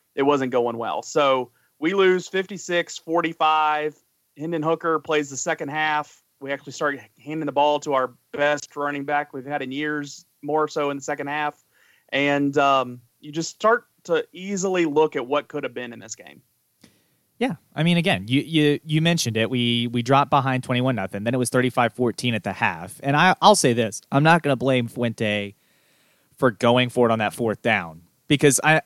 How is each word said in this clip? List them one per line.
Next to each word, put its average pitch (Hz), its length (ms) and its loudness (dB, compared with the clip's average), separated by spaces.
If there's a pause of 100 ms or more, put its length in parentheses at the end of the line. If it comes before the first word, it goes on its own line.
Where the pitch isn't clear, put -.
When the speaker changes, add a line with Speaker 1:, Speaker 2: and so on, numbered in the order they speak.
(160)
Speaker 1:
it 139 80 0
wasn't 135 280 2
going 120 260 0
well. 101 260 -6
So 135 480 0 (260)
we 170 160 -2
lose 185 340 2
fifty-six 180 720 -6
forty-five. 156 960 0 (400)
Hendon 160 280 -6
Hooker 165 340 0
plays 151 320 -2
the 135 80 -10
second 160 320 -6
half. 151 540 -4 (160)
We 139 120 -8
actually 139 220 -8
start 143 260 -4 (240)
handing 156 220 -8
the 143 60 -4
ball 147 300 2
to 147 120 -4
our 127 220 -2 (160)
best 147 440 -2
running 143 300 -4
back 147 260 -4
we've 131 140 -12
had 143 160 -6
in 131 100 -8
years, 147 540 -6 (160)
more 151 260 0
so 147 220 -2
in 143 80 -4
the 135 60 -12
second 143 240 -6
half. 147 360 -6 (460)
And, 143 480 0
um, 131 440 2 (180)
you 151 120 -18
just 160 200 -6
start 233 340 0 (200)
to 160 260 0
easily 185 540 -2
look 151 300 2
at 123 120 -4
what 143 220 -2
could 147 140 -8
have 127 120 -8
been 120 180 -10
in 113 60 -18
this 110 160 -16
game. 76 260 -20 (960)
Speaker 2:
Yeah. 233 160 -2 (200)
I 156 80 0
mean, 170 140 4
again, 160 300 0
you, 131 140 2
you, 151 420 2
you 156 180 0
mentioned 160 360 0
it. 110 120 0
We, 120 380 0
we 120 140 -2
dropped 135 300 2
behind 131 320 0
twenty-one 127 320 0
nothing. 98 280 -6
Then 120 120 0
it - 20 0
was 123 120 0
thirty-five 123 440 0
fourteen 123 400 -2
at 107 100 -4
the 98 100 -4
half. 92 500 -4
And 139 120 0
I, 175 260 4
I'll 196 140 8
say 123 180 2
this. 113 280 -2 (100)
I'm 143 120 2
not 160 180 6
gonna 139 140 0
blame 127 320 0
Fuente 104 680 -4 (800)
for 131 140 2
going 120 400 4
for 120 180 2
it 113 40 4
on 113 80 2
that 104 140 0
fourth 110 280 -4
down 87 400 -2 (260)
because 143 360 4
I, 156 220 4